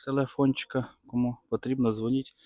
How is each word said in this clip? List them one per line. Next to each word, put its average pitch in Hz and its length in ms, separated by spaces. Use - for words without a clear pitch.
телефончика. 135 880
Кому 123 300
потрібно, 120 440
дзвоніть. 120 420